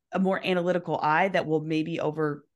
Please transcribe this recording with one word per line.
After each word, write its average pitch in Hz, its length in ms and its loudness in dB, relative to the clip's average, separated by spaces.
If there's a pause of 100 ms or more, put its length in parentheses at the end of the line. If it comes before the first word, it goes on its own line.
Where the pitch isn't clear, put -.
(120)
a 180 80 -2
more 190 260 0
analytical 175 560 0
eye 160 280 4
that 180 160 0
will 156 160 0
maybe 160 400 -2
over, 151 420 -2 (120)